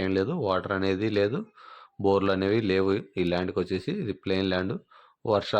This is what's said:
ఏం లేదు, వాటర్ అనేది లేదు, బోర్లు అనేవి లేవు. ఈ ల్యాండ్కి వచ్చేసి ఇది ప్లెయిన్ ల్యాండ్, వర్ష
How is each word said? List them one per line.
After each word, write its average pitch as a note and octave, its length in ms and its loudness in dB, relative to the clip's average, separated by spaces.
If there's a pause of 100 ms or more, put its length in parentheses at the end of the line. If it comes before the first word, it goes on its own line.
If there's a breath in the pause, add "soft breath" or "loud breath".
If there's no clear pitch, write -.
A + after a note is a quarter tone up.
ఏం F#2+ 160 0
లేదు, G#2 160 0 (140)
వాటర్ F#2 280 -2
అనేది F#2+ 400 0
లేదు, G#2 240 2 (640 loud breath)
బోర్లు G2 320 4
అనేవి G2 240 2 (120)
లేవు. F#2+ 200 2 (280)
ఈ F2+ 120 2
ల్యాండ్కి F2+ 300 -2
వచ్చేసి F#2 300 -4 (100)
ఇది A2 120 -6 (100)
ప్లెయిన్ F#2+ 280 0
ల్యాండ్, F#2 240 -2 (560 loud breath)
వర్ష G2+ 280 0